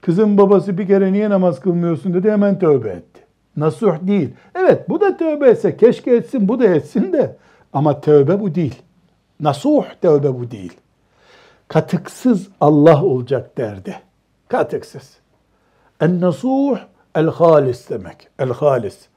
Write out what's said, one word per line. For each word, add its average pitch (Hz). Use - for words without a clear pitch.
Kızın 202
babası 196
bir 208
kere 196
"Niye 208
namaz 185
kılmıyorsun?" 170
dedi, 185
hemen 202
tövbe 143
etti. 87
Nasuh 156
değil. 185
Evet, 359
bu 330
da 381
tövbe 302
etse, 196
keşke 240
etsin, 214
bu 240
da 254
etsin 220
de. 254
Ama 143
tövbe 151
bu 196
değil. 156
Nasuh 151
tövbe 139
bu 120
değil. 95
Katıksız 175
Allah 151
olacak 127
derdi. 107
Katıksız. -
En-nasuh 185
el-halis 156
demek. -
El-halis, 127